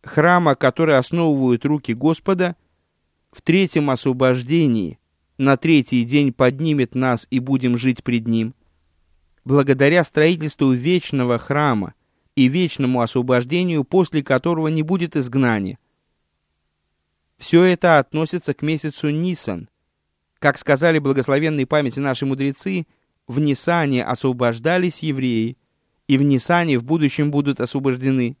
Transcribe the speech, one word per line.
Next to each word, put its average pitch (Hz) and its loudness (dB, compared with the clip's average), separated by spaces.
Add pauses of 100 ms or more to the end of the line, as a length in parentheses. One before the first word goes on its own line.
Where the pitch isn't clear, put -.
храма, 165 2
который 143 2
основывают 135 0
руки 143 -2
Господа, 170 0 (760)
в - -20
третьем 160 2
освобождении, 127 0 (400)
на 135 2
третий 131 2
день 135 0
поднимет 131 0
нас 127 -2
и 127 -2
будем 127 -2
жить 123 -2
пред 117 -2
Ним, 113 -2 (920)
благодаря 139 4
строительству 156 0
вечного 127 0
храма 135 -2 (400)
и 127 4
вечному 135 0
освобождению, 127 -2
после 165 0
которого 160 0
не 156 -2
будет 170 -2
изгнания. 123 -2 (1600)
Все 170 4
это 175 4
относится 156 -2
к - -8
месяцу 151 -4
Нисан. 151 -4 (680)
Как 143 0
сказали 151 2
благословенной 139 0
памяти 139 -2
наши 139 -4
мудрецы, 139 -4 (420)
в 127 -4
Нисане 143 0
освобождались 127 -2
евреи, 127 -2 (500)
и 135 2
в 139 2
Нисане 147 2
в 117 -2
будущем 147 0
будут 143 -2
освобождены. 131 -2